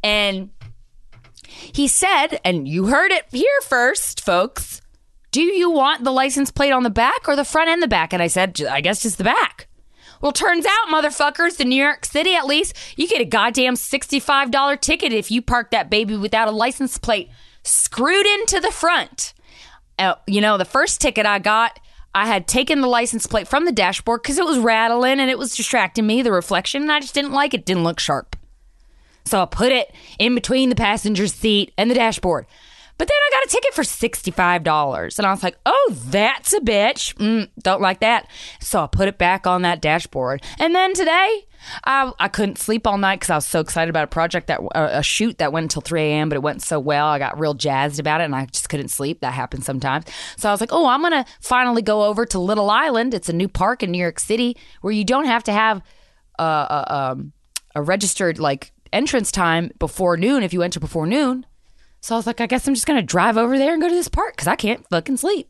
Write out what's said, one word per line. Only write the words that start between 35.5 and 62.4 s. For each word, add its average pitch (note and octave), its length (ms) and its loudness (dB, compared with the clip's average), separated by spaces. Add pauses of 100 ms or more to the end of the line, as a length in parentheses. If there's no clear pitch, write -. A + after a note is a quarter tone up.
"Oh, A#4 300 2 (120)
that's G#3 440 0
a G#4 80 2
bitch. A3+ 560 0
Mm, G#3+ 340 0 (120)
don't F#3+ 180 0
like F#3+ 200 0
that." A3 280 2 (320)
So - 240 -2
I C#3+ 40 -4
put G3 200 2
it G3 120 -4
back F#3 260 2
on F3+ 160 2
that F3 200 0
dashboard. C#3+ 600 -2 (160)
And E4 160 2
then F#4 200 2
today, F#4 520 2 (400)
I, C4+ 340 0
I - 80 0
couldn't G3+ 300 -2
sleep A3 300 -2
all G3+ 100 0
night G3 240 0
'cause - 80 -6
I E3+ 60 2
was D3+ 100 -2
so - 140 -2
excited E3 300 -2
about D#3 160 0
a - 20 -14
project, E3 400 -2
that, D#3+ 120 -2 (140)
uh, D#3+ 200 0
a D3 100 -2
shoot - 340 -2
that D3 160 0
went D#3+ 120 -2
until D3+ 160 -6
three E3 200 -2
A D3+ 120 2
M, D3+ 160 0
but C#3+ 60 -2
it C3+ 60 -2
went D3 220 -4
so D#3 160 -2
well. D3 280 0
I D3 120 0
got C3+ 200 -4
real D3+ 140 0
jazzed C#3+ 460 -2
about D#3 200 0
it, E3+ 60 0
and C#3+ 100 -4
I C3 120 -4
just - 200 -8
couldn't C#3+ 220 -6
sleep. C#3+ 320 -6
That B2+ 120 -4
happens C3 320 -8
sometimes. C#3 400 -4 (320)
So G#3+ 120 -2
I - 20 2
was G3+ 80 0
like, A#3 140 -4
"Oh, E4 140 4
I'm C4 140 4
gonna D#4+ 240 2 (140)
finally B3 440 2
go G#3+ 220 2
over G#3+ 200 2
to G#3 140 -4
Little G3+ 300 0
Island." A#3+ 440 2
It's F#3 160 -6
a E3 40 -2
new F3+ 140 0
park A3 360 -2
in F3+ 80 -4
New F3+ 80 -2
York E3+ 200 -4
City A#3+ 380 -2 (240)
where G3+ 120 -4
you G#3 120 0
don't C4+ 200 0
have A#3 180 0
to G#3 100 -2
have G#3+ 280 2 (560)
a, E3+ 60 -2
a, D3 500 -2
um, C3+ 400 -4 (420)
a D3 60 -4
registered, F#3 580 -2
like, C#3+ 320 -2 (200)
entrance A#3 400 0
time E3+ 460 0
before F3 400 0
noon A#3+ 240 2
if F#3 100 -2
you F3 120 0
enter F3 160 -4
before D#3 260 -4
noon. B3+ 400 0 (560)
So - 140 -4
I - 20 0
was A3 80 -2
like, A#3 160 -4